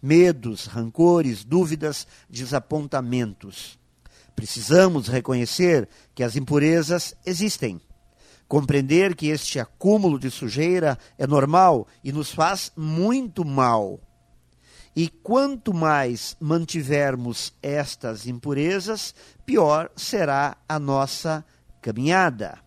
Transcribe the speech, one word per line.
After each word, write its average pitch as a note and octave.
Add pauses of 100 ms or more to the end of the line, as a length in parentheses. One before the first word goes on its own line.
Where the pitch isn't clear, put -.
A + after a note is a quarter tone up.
medos, C#3
rancores, A#2
dúvidas, D3+ (220)
desapontamentos. B2+ (560)
Precisamos C#3
reconhecer B2+ (260)
que B2+
as A#2
impurezas D3+ (120)
existem. E3 (680)
Compreender D3
que D3+
este D3+
acúmulo F#3
de B2+
sujeira D3 (200)
é C3+
normal D3 (160)
e C3+
nos D3
faz F3
muito F3+
mal. A#2+ (960)
E D#3+
quanto B3+
mais D3
mantivermos C#3+
estas C3+
impurezas, D#3 (320)
pior D#3+
será C#3+ (140)
a D#3
nossa C#3 (380)
caminhada. B2